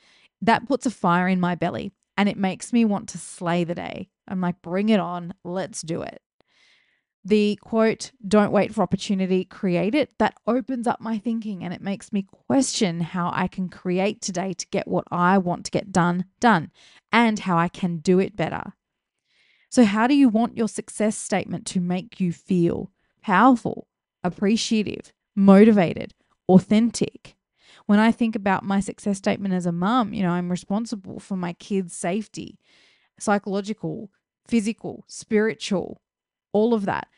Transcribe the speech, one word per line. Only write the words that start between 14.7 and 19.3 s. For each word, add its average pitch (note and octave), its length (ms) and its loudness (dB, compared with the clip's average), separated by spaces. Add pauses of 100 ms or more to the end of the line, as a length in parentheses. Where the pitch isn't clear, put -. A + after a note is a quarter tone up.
what F#3 240 -4
I F3+ 260 4
want F3 280 -2
to - 60 -12
get - 200 -4
done, F3 340 0 (140)
done, G3 320 2 (400)
and A3 280 2
how F3+ 180 0
I E3+ 100 2
can E3+ 300 -4
do F3+ 220 4
it - 160 -2
better. - 380 -6 (960)